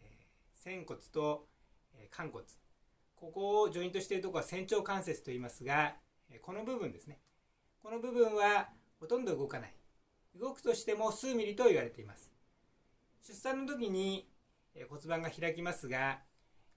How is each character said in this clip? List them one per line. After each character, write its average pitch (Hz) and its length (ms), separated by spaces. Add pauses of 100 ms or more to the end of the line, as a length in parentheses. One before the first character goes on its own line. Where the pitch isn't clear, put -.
え - 40
ー、 - 20 (500)
仙 180 280
骨 127 120 (140)
と、 151 340 (500)
え 107 140
ー、 - 60
寛 160 140
骨、 95 160 (720)
こ 160 160
こ 202 300
を 196 60
ジ 165 100
ョ 180 40
イ 180 60
ン - 20
ト 190 80
し - 80
て 208 60
い 190 60
る 180 40
と 190 60
こ 165 80
ろ 156 60
は - 40
仙 180 140
腸 208 200
関 196 220
節 170 200
と 131 80
言 123 40
い 123 40
ま 120 100
す - 160
が、 143 320 (320)
え 120 80
ー、 - 20
こ 185 140
の 214 100
部 247 140
分 165 160
で - 80
す - 60
ね。 147 120 (640)
こ 214 60
の 226 80
部 240 140
分 226 240
は 208 340 (300)
ほ - 80
と 240 100
ん 254 80
ど 170 100
動 139 120
か 135 120
な 117 60
い。 - 80 (640)
動 262 140
く - 80
と 233 140
し - 80
て 226 100
も 214 180
数 262 220
ミ 220 140
リ 208 80
と 240 100
言 185 120
わ 127 40
れ 117 80
て - 100
い 107 60
ま 104 100
す。 - 160 (920)
出 233 100
産 269 320
の 285 80
時 233 160
に、 190 400 (460)
え 131 100
ー、 - 20
骨 147 200
盤 165 160
が 160 80
開 165 240
き 170 80
ま 175 100
す 143 140
が、 135 320 (580)